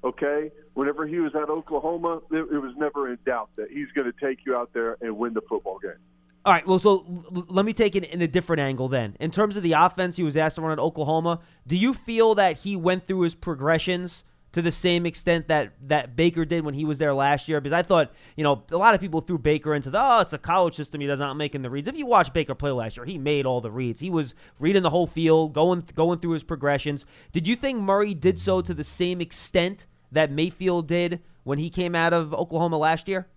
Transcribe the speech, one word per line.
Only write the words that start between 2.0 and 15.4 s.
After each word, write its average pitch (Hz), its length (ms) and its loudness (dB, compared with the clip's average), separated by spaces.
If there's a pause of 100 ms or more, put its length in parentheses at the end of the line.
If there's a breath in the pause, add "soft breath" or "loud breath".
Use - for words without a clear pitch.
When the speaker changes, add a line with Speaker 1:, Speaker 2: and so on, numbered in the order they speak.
Speaker 1:
it, 156 80 -2 (160)
it 147 60 0
was 131 180 -8
never 143 320 -2
in 120 160 -6
doubt 120 300 -2
that 107 160 -10
he's 143 240 -8
gonna 127 260 -2
take 135 240 -4
you 131 100 0
out 120 160 -4
there 113 300 -4
and 113 160 -6
win 117 160 -4
the 107 160 -2
football 98 300 -6
game. 90 160 -10 (500)
Speaker 2:
All 202 80 6
right, 165 140 2
well, 185 100 4
so 190 220 4 (100)
l-, 175 160 -12 (120)
l-, 175 120 -6
let 196 160 2
me 220 80 -2
take 208 220 2
it 190 100 0
in 170 160 -6
a 170 60 0
different 165 320 0
angle 135 280 -2
then. 120 320 -4
In 160 120 -4
terms 208 260 0
of 202 60 -8
the 170 100 2
offense 175 420 2
he 180 60 -4
was 151 160 0
asked 156 200 0
to 165 40 -8
run 160 100 -2
at 156 60 -2
Oklahoma, 160 600 -2 (260 soft breath)
do 151 100 -2
you 220 160 2
feel 226 440 2
that 185 220 4
he 202 180 -6
went 185 320 0
through 190 140 0
his 170 120 2
progressions 170 920 -2 (280)
to 175 100 -2
the 165 100 2
same 175 360 0
extent 165 400 -2